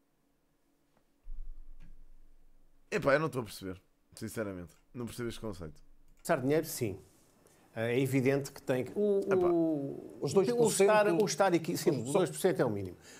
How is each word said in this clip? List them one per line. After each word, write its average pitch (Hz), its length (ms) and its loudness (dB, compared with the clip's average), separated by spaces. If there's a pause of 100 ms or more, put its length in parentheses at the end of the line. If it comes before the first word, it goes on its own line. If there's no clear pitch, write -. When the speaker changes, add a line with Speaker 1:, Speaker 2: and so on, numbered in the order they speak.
(3000)
Speaker 1:
Epá, 143 240 2
eu 151 60 4
não 160 60 0
estou 131 160 -4
a - 20 -6
perceber, 92 360 -10 (340)
sinceramente. 101 600 -8 (200)
Não 120 100 -8
percebo 117 240 -8
este 107 120 -10
conceito. 90 400 -12 (380)
Speaker 2:
Gastar 160 220 0
dinheiro, 151 260 0
sim. 101 320 -4 (760)
É 120 260 0
evidente 135 500 2
que - 100 -20
tem 127 240 -2
que, - 120 -12
o, 208 280 2
Speaker 1:
Epá. 185 220 2
Speaker 2:
o, 160 720 -2
Speaker 3:
Os 143 140 -4
Speaker 2:
o 196 60 6
estar, 202 120 2
Speaker 3:
dois 240 60 0
por 226 140 4
cento 202 500 6
Speaker 2:
o 196 40 4
estar 190 280 2
equi-, 165 220 0
sim, 135 260 0
os 123 80 -6
Speaker 3:
só 160 80 2
Speaker 2:
dois 180 120 2
por - 80 -10
cento 185 220 2
é 151 40 6
o 120 60 2
mínimo. 98 260 -6 (240)